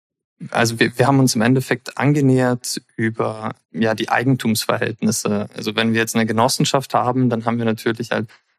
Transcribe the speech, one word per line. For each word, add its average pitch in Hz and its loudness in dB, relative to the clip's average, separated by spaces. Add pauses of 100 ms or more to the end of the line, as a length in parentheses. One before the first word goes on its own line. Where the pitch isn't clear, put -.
(500)
Also 117 0
wir, 117 2
wir 123 4
haben 135 4
uns 131 4
im 113 0
Endeffekt 127 0
angenähert 131 2 (140)
über, 113 -4 (160)
ja, 110 0
die 110 -6
Eigentumsverhältnisse. 113 0
Also 110 -6
wenn 113 0
wir 113 2
jetzt 113 -2
eine 113 2
Genossenschaft 123 0
haben, 123 2
dann 117 0
haben 117 -2
wir 117 -2
natürlich 113 -2
halt 110 -2 (300)